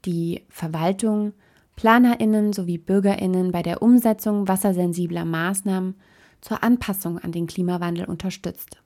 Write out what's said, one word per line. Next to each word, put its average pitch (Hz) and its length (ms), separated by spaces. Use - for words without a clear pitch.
die 170 420
Verwaltung, 196 840
PlanerInnen 220 800
sowie 175 240
BürgerInnen 185 760
bei 175 120
der 170 180
Umsetzung 220 680
wassersensibler 175 800
Maßnahmen 185 680
zur - 240
Anpassung 196 560
an 170 140
den 170 140
Klimawandel 175 580
unterstützt. - 800